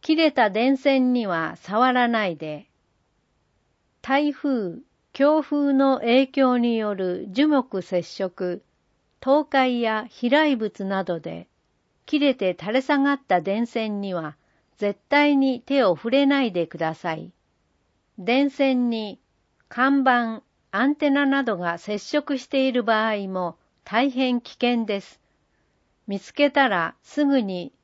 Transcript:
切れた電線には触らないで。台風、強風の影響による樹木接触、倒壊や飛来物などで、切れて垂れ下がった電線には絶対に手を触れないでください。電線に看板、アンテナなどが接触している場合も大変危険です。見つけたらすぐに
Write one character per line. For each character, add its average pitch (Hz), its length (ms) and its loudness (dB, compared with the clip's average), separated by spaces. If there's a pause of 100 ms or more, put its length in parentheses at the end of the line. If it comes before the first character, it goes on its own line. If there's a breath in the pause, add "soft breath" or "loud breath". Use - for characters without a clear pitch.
切 320 140 0
れ 311 160 4
た 233 180 2
電 240 280 2
線 262 360 2
に 240 140 -2
は 165 300 -4
触 233 340 0
ら 247 160 2
な 226 180 -2
い 175 100 -4
で。 151 300 -12 (1400)
台 285 320 0
風、 233 460 -4 (340)
強 302 280 2
風 285 320 0
の 269 260 4
影 254 280 2
響 262 300 2
に 240 180 0
よ 214 200 -2
る 185 340 -4
樹 226 160 2
木 254 380 0
接 180 180 -2
触、 180 640 -6 (600)
倒 277 180 4
壊 254 400 0
や 220 280 -2
飛 240 220 -4
来 294 240 4
物 208 280 -6
な 190 200 -2
ど 175 160 -4
で、 165 280 -12 (600)
切 302 120 -2
れ 277 140 2
て 185 260 -2
垂 190 140 -6
れ 262 80 2
下 285 160 0
が 277 160 2
っ 269 80 -4
た 180 200 0
電 202 260 -2
線 214 340 -6
に 196 140 -6
は 156 200 -8 (420)
絶 202 220 -4 (100)
対 294 280 4
に 269 240 0
手 277 220 0
を 185 120 4
触 - 140 -6
れ 277 160 4
な 277 160 2
い 233 100 -2
で 175 140 -2
く 165 140 -12
だ 160 160 -2
さ 165 180 -6
い。 160 180 -10 (840)
電 247 320 0
線 262 400 0
に 220 300 -6 (500)
看 269 320 2
板、 240 420 0 (280)
ア 214 140 0
ン 285 100 0
テ 294 140 0
ナ 285 160 2
な 277 180 0
ど 226 140 -2
が 170 200 -4
接 208 200 -6
触 294 400 -4
し 254 100 -14
て 262 200 0
い 262 40 0
る 240 120 0
場 220 260 0
合 202 180 -4
も 185 300 -6 (260)
大 247 280 0
変 247 280 0
危 - 140 -12
険 240 320 0
で 202 160 -4
す。 - 180 -20 (880)
見 202 120 -6
つ - 140 -18
け 285 180 2
た 269 180 2
ら 170 320 -2
す - 240 -4
ぐ 277 160 2
に 185 320 -8 (100)